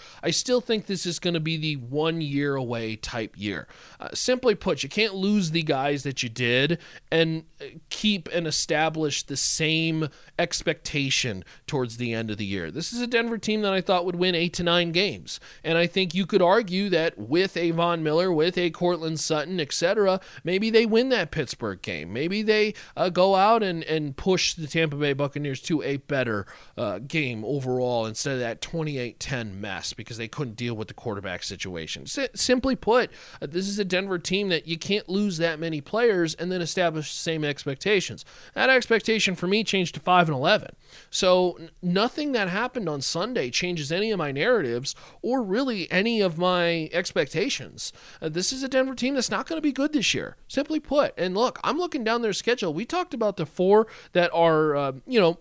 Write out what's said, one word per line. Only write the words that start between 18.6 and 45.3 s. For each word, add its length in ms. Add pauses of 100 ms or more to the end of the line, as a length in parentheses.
Cortland 480
Sutton, 400
et 120
cetera, 480 (240)
maybe 260
they 160
win 240
that 220
Pittsburgh 500
game. 300
Maybe 300
they, 320 (240)
uh, 120
go 260
out 280
and, 200
and 340
push 360
the 140
Tampa 280
Bay 180
Buccaneers 480
to 220
a 140
better, 480 (320)
uh, 220
game 460
overall 600
instead 280
of 60
that 220
twenty-eight 580
ten 400
mess 340
because 240
they 100
couldn't 280
deal 180
with 140
the 60
quarterback 500
situation. 640
Si-, 280
simply 420
put, 360 (300)
uh, 60
this 200
is 120
a 60
Denver 340
team 300
that 180
you 100
can't 320
lose 280
that 220
many 220
players 540
and 160
then 100
establish 500
the 80
same 240
expectations. 840 (280)
That 160
expectation 640
for 120
me 160
changed 320
to 60
five 260
and 80
eleven. 400 (340)
So 500
n-, 100 (120)
nothing 500
that 180
happened 400
on 120
Sunday 480
changes 420
any 200
of 60
my 140
narratives 640 (260)
or 220